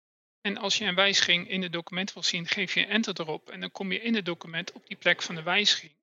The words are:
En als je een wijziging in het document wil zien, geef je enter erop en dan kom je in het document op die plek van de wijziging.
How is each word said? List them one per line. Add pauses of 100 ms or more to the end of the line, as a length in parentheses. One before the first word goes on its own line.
(420)
En
als
je
een
wijziging
in
het
document
wil
zien,
geef
je
enter
erop
en
dan
kom
je
in
het
document
op
die
plek
van
de
wijziging.